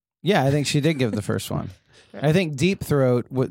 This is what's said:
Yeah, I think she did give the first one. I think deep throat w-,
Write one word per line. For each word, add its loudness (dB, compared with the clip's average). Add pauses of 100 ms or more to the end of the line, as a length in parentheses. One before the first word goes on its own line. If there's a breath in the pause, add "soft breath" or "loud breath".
(240)
Yeah, 2
I 2
think 0
she 0
did 0
give 0
the -2
first -4
one. -6 (500 soft breath)
I 2
think 0
deep 0
throat 2
w-, 0